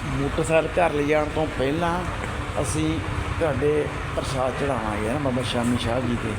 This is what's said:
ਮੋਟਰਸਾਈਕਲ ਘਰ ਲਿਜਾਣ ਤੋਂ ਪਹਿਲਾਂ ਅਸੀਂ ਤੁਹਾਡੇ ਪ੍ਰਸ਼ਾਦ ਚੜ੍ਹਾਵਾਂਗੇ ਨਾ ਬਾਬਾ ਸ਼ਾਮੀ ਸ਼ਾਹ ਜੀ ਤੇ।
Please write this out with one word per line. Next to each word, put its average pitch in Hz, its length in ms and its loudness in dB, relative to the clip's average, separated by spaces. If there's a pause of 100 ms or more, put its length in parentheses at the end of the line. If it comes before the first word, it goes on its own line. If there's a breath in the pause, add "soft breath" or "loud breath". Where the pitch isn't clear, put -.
ਮੋਟਰਸਾਈਕਲ 147 640 2
ਘਰ 165 240 2
ਲਿਜਾਣ 147 420 2
ਤੋਂ 156 120 2 (120)
ਪਹਿਲਾਂ 170 460 0 (580)
ਅਸੀਂ 156 360 0 (420)
ਤੁਹਾਡੇ 147 440 2 (320)
ਪ੍ਰਸ਼ਾਦ 131 440 0
ਚੜ੍ਹਾਵਾਂਗੇ 110 480 0
ਨਾ 135 100 0
ਬਾਬਾ 131 240 0
ਸ਼ਾਮੀ 120 360 2
ਸ਼ਾਹ 120 220 0
ਜੀ 120 220 0
ਤੇ। 113 60 -2 (100)